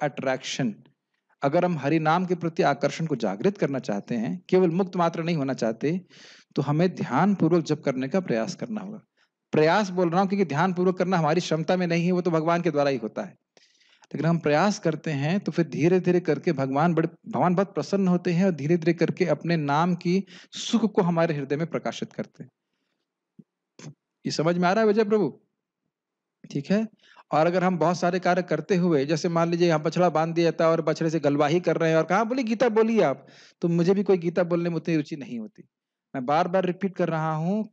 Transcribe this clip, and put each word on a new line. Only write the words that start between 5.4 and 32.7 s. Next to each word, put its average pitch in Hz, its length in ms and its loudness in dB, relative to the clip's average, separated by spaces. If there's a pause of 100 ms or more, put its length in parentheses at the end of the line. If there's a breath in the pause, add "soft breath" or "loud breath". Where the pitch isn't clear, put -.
चाहते, 120 460 -2 (560 loud breath)
तो 147 60 0
हमें 156 320 2
ध्यान 190 400 2
पूर्वक 170 300 2
जप 151 200 -2
करने 131 240 -2
का 190 120 0
प्रयास 113 340 -2
करना 110 260 -8
होगा। 104 220 -14 (500)
प्रयास 175 380 2
बोल 180 200 0
रहा 175 100 0
हूं 190 80 2
क्योंकि 196 160 0
ध्यान 160 300 0
पूर्वक 185 240 0
करना 185 200 0
हमारी 160 220 2
क्षमता 160 360 -2
में 180 100 0
नहीं 170 200 0
है, 185 60 2
वो 180 100 0
तो 180 80 0
भगवान 165 320 0
के 175 80 0
द्वारा 143 200 0
ही 139 60 -2
होता 113 260 -8
है। 92 140 -14 (680 soft breath)
लेकिन 139 220 -4
हम 165 120 2
प्रयास 165 400 2
करते 160 320 -2
हैं, 156 300 -2
तो - 120 -6
फिर 160 160 0
धीरे-धीरे 175 520 2
करके 160 320 -2
भगवान 139 420 0
बड़े, 165 140 0 (200)
भगवान 143 260 0
बहुत 196 200 -2
प्रसन्न 190 340 0
होते 180 240 0
हैं 175 120 2
और 190 80 4
धीरे-धीरे 160 400 0
करके 170 340 0
अपने 160 300 0
नाम 156 380 0
की 175 320 0 (260 loud breath)
सुख 226 400 0
को 208 100 2
हमारे 165 320 0
हृदय 143 220 -4
में 160 100 -4
प्रकाशित 117 460 -8
करते - 320 -12
हैं। - 60 -20 (1800)
ये 143 60 -4
समझ 165 260 0
में 175 100 2
आ 185 40 2
रहा 214 80 2
है 220 80 4
विजय 214 160 4
प्रभु? 202 360 0 (1120)
ठीक 143 200 -4
है। 214 180 0 (440 soft breath)
और 151 140 4
अगर 175 180 2
हम 180 140 2
बहुत 160 200 2
सारे 180 220 0
कार्य 180 220 0
करते 175 340 -2
हुए, 165 300 2
जैसे 160 220 -2
मान 170 220 0
लीजिए 170 180 2
यहाँ 151 140 2
बछड़ा 170 260 2
बांध 160 260 0
दिया 170 100 2
जाता 165 200 0
है 165 60 6
और 160 100 2
बछड़े 160 300 0
से 160 100 -2
गलवाही 147 400 2
कर 170 160 0
रहे 160 140 2
हैं 160 60 4
और 160 80 4
कहा, 196 200 0
"बोली 262 180 -2
गीता 233 260 0
बोलिए 220 340 2